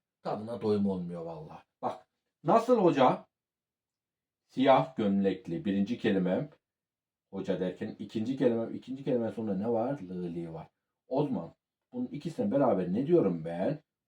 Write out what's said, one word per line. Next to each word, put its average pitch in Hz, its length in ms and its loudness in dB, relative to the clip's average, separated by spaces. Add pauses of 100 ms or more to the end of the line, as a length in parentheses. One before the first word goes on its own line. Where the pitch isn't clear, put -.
(240)
tadına 110 380 -8
doyum 104 280 2
olmuyor 87 360 -6
vallahi. 80 380 -14 (180)
Bak, - 260 -8 (360)
nasıl 226 340 6
hoca? 185 480 6 (1200)
Siyah 135 480 4
gömlekli 95 720 0
birinci 101 320 0
kelimem. 98 520 0 (840)
Hoca 95 280 -4
derken 92 400 -6
ikinci 117 380 -6
kelimem, 117 380 0
ikinci 135 280 -12
kelimenin 117 280 -2
sonunda 107 240 -4
ne 104 140 -2
var? 117 300 -2
Lı, 90 240 -8
li 170 300 -8
var. 156 140 -12 (400)
O 143 160 0
zaman 110 320 -6 (360)
bunun 127 160 -6
ikisine 147 440 -4
beraber 101 420 2
ne 139 140 -2
diyorum 101 380 2
ben? 85 380 -4 (240)